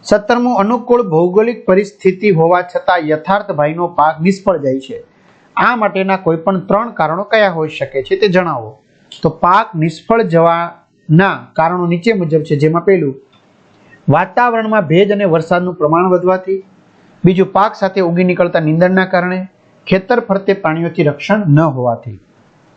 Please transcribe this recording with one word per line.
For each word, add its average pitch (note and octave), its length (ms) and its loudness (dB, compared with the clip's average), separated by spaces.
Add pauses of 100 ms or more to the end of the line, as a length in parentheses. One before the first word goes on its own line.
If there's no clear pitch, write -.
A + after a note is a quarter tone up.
સત્તરમું, A#3+ 560 0
અનુકૂળ A#3 440 0
ભૌગોલિક F#3 640 0
પરિસ્થિતિ F#3+ 640 0
હોવા E3+ 320 2
છતાં F3 460 -2
યથાર્થ E3 440 -2
ભાઈનો D#3+ 360 -2
પાક D#3 340 0
નિષ્ફળ F#3+ 360 0
જાય C3+ 220 -2
છે. - 240 -14 (540)
આ A3 180 2
માટેના F#3+ 420 -2
કોઈ E3 200 0
પણ F#3+ 220 -2
ત્રણ A3 320 -2
કારણો E3+ 320 -4
કયા G#3+ 260 2
હોઈ D#3+ 200 -4
શકે C3+ 340 -6
છે F#3+ 120 -2
તે G3+ 120 0
જણાવો. D#3+ 520 -2 (420)
તો E3 80 2
પાક F#3 460 2
નિષ્ફળ E3 460 -2
જવાના E3 1300 0
કારણો F3 320 0
નીચે E3+ 280 -2
મુજબ D#3+ 300 -2
છે, D3+ 120 -2
જેમાં D#3 300 0
પહેલું D#3+ 300 0 (920)
વાતાવરણમાં G#3+ 800 0
ભેજ F#3+ 240 4
અને G3+ 140 0
વરસાદનું F3 500 0
પ્રમાણ E3 340 2
વધવાથી, F#3 540 0 (640)
બીજું F3+ 260 0
પાક G#3 240 0
સાથે F#3+ 260 -4
ઉગી F3 220 0
નીકળતા F3+ 360 0
નીંદણના F3+ 460 2
કારણે, F#3 420 -2 (400)
ખેતર F#3+ 320 0
ફરતે G3 340 -2
પ્રાણીઓથી E3 500 -2
રક્ષણ G3 440 -2
ન D3 120 6
હોવાથી. B2 600 -2 (580)